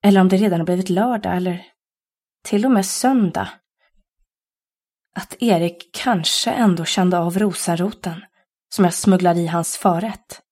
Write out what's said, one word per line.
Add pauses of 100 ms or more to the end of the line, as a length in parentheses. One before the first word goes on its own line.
Eller
om
det
redan
har
blivit
lördag
eller (760)
till
och
med
söndag. (1700)
Att
Erik
kanske
ändå
kände
av
rosenroten (500)
som
jag
smugglade
i
hans
förrätt.